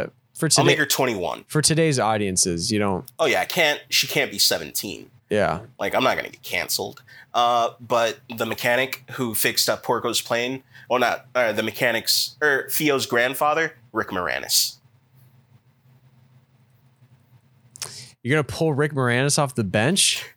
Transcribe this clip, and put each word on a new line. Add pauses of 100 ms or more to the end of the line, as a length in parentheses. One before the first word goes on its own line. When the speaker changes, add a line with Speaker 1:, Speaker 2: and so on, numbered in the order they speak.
Speaker 1:
uh, (260)
for
Speaker 2:
I'll
make
Speaker 1:
today,
Speaker 2:
her
twenty-one.
Speaker 1:
for
today's
audiences,
you
don't. (140)
Speaker 2:
Oh
yeah,
I
can't. (100)
She
can't
be
seventeen. (180)
Speaker 1:
Yeah. (200)
Speaker 2:
Like,
I'm
not
gonna
get
canceled. (300)
Uh,
but (160)
the
mechanic
who
fixed
up
Porco's
plane, (260)
well,
not,
uh,
the
mechanic's,
or
Theo's
grandfather, (180)
Rick
Moranis. (3500)
Speaker 1:
You're
gonna
pull
Rick
Moranis
off
the
bench? (140)